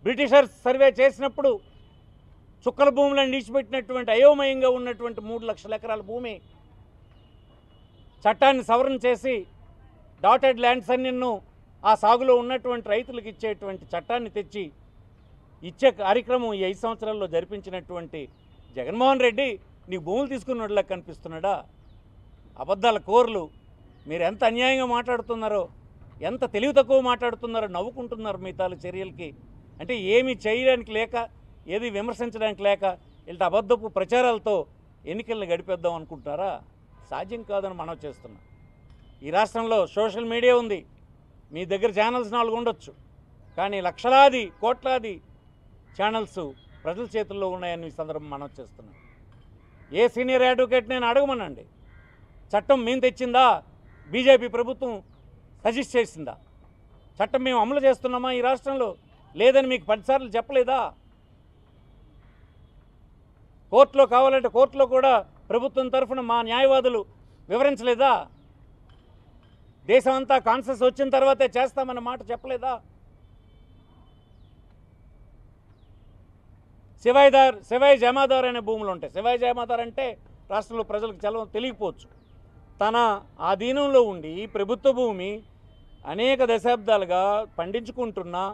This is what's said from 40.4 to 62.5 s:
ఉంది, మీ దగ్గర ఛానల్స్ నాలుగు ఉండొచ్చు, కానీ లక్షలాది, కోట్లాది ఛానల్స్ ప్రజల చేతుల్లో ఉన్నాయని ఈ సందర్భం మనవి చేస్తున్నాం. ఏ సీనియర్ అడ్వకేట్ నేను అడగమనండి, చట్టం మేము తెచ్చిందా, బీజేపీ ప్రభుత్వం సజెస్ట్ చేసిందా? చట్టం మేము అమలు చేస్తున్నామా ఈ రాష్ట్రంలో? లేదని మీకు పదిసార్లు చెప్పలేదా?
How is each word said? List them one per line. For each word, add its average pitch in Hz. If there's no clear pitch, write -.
ఉంది, 202
మీ 170
దగ్గర 196
ఛానల్స్ 233
నాలుగు 233
ఉండొచ్చు, 233
కానీ 196
లక్షలాది, 254
కోట్లాది 240
ఛానల్స్ 208
ప్రజల 185
చేతుల్లో 202
ఉన్నాయని 175
ఈ -
సందర్భం 156
మనవి 139
చేస్తున్నాం. 117
ఏ -
సీనియర్ 254
అడ్వకేట్ 240
నేను 247
అడగమనండి, 240
చట్టం 233
మేము 254
తెచ్చిందా, 254
బీజేపీ 247
ప్రభుత్వం 240
సజెస్ట్ 233
చేసిందా? 160
చట్టం 233
మేము 254
అమలు 277
చేస్తున్నామా 254
ఈ -
రాష్ట్రంలో? 262
లేదని 262
మీకు 196
పదిసార్లు 240
చెప్పలేదా? 254